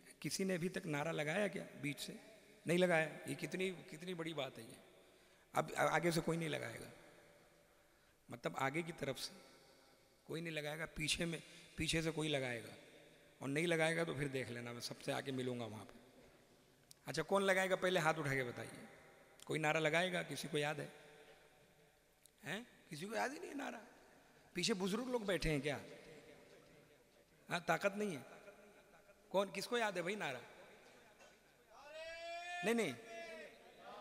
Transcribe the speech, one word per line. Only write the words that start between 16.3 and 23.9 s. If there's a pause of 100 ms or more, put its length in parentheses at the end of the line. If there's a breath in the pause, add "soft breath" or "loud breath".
अच्छा
कौन
लगाएगा,
पहले
हाथ
उठा
के
बताइए। (680)
कोई
नारा
लगाएगा,
किसी
को
याद
है? (1600)
हैं? (300)
किसी
को
याद
ही
नहीं
है
नारा। (760)